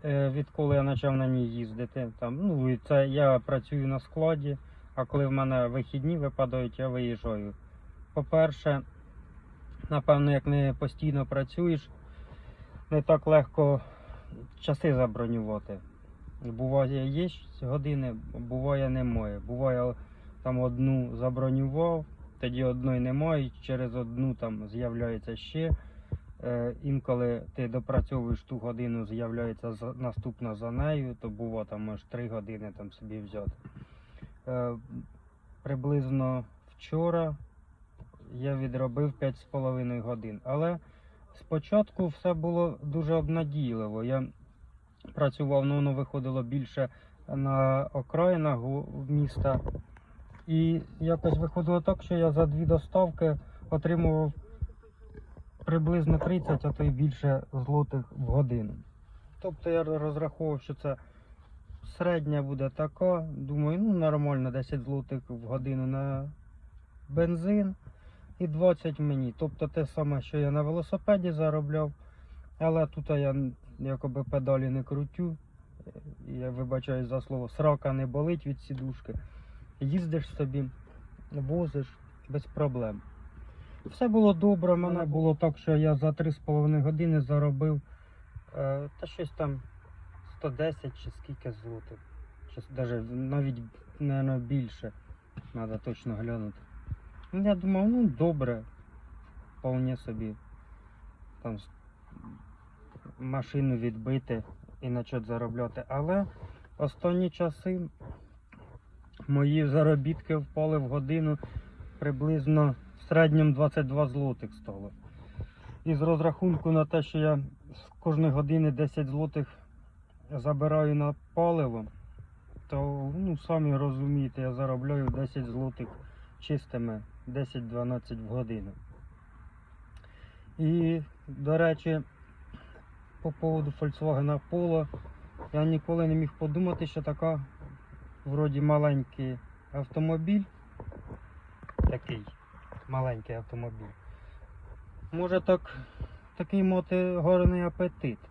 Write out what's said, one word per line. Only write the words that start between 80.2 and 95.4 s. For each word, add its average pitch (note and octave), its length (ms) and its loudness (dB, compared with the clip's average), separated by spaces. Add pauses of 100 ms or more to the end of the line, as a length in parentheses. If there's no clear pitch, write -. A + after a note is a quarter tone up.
собі, C#3 280 0 (680)
возиш C#3+ 540 -2 (420)
без C#3+ 180 -6
проблем. B2 560 -2 (840)
Все - 220 0
було G#3+ 240 8
добре, F3+ 420 6
в E3+ 40 4
мене F3 260 2
було D#3 300 4
так, D#3 240 2
що D#3 180 2
я D#3 180 6
за D3 180 2
три D#3+ 180 0
з D3 80 -2
половиною D3+ 440 4
години D#3 380 4
заробив, D3 600 2 (760)
е, C#3 320 -2 (120)
та F3+ 60 -8
щось D#3 240 -8
там C#3 320 -2 (760)
сто D3+ 120 -4
десять C#3+ 540 -4
чи C3+ 60 -8
скільки - 420 -10
злотих. A2 460 -12 (560)
Чи A#2+ 60 -12
с-, C3 160 -18
даже A#2+ 260 -2
навіть, C3 560 -2 (420)
наверно, C3+ 380 2
більше. A#2+ 540 -4 (600)